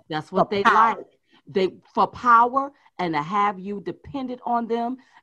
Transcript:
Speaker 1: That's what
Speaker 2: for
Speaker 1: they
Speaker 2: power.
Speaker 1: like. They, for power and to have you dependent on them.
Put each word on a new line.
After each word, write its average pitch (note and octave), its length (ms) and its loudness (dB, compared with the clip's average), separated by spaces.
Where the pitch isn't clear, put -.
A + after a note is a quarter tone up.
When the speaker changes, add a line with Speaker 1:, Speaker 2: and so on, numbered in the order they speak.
Speaker 1:
That's D#3 240 -8
what F#3 160 2
Speaker 2:
for G#3+ 80 -6
Speaker 1:
they G3 60 0
Speaker 2:
power. G#3+ 340 4
Speaker 1:
like. - 100 -16
They, F#3 280 -2
for G3 120 2
power B3 680 2
and F3 160 -2
to D3 80 -2
have G3+ 360 -2
you G3 220 -10
dependent B3+ 640 -10
on A#3 240 -2
them. A#3 280 -4